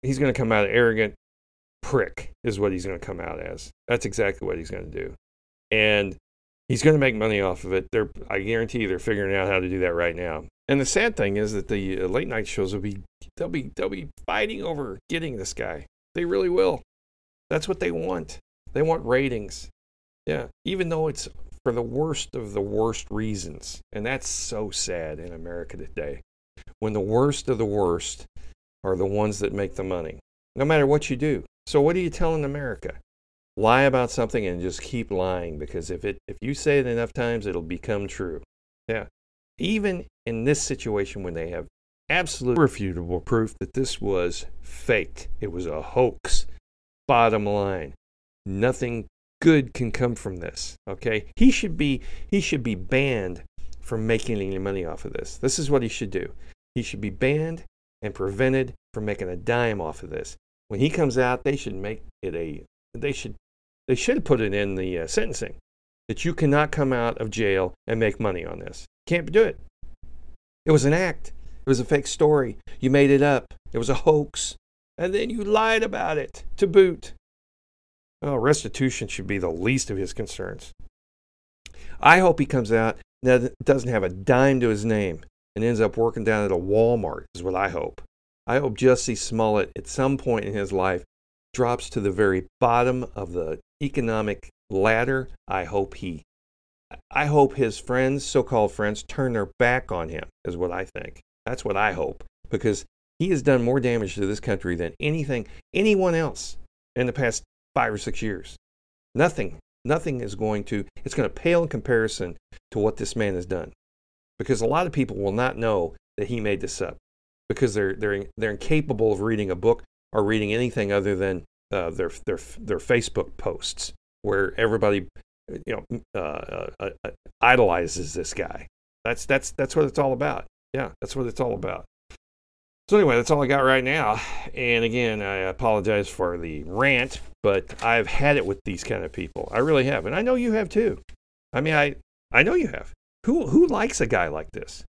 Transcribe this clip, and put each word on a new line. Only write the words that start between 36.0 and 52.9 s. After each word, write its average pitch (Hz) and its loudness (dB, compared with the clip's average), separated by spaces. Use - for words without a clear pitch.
it, 101 -4
if 101 -14
you 135 -4
say 143 2
it 127 0
enough 117 -2
times, 117 -2
it'll 90 -2
become 98 -6
true. 87 -8
Yeah. 113 -4
Even 196 -2
in 113 -4
this 143 4
situation 104 -4
when 90 -6
they 82 -6
have 85 -8
absolute 139 0
irrefutable 90 0
proof 110 0
that - -8
this - -4
was 90 -2
fake, - -2
it 104 -4
was 87 -6
a 78 -6
hoax, - 4
bottom 113 6
line, 98 -2
nothing 117 0
good 151 6
can 117 -2
come 120 0
from 92 -8
this, - -10
okay? 107 -4
He 254 10
should 170 0
be, 139 0
he 196 4
should 139 -2
be 113 -2
banned 101 0